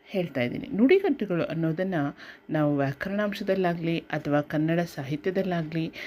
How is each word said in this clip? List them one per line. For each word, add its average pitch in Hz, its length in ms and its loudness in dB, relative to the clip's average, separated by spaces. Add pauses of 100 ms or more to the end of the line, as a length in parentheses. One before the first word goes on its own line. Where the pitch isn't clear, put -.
ಹೇಳ್ತಾ 170 360 -2
ಇದ್ದೀನಿ. - 320 -2
ನುಡಿಗಟ್ಟುಗಳು 226 720 4
ಅನ್ನೋದನ್ನು 160 720 0 (320)
ನಾವು 147 280 2
ವ್ಯಾಕರಣಾಂಶದಲ್ಲಾಗಲಿ 180 1200 0
ಅಥವಾ 147 420 0
ಕನ್ನಡ 160 380 0
ಸಾಹಿತ್ಯದಲ್ಲಾಗಲಿ 165 1120 -2 (160)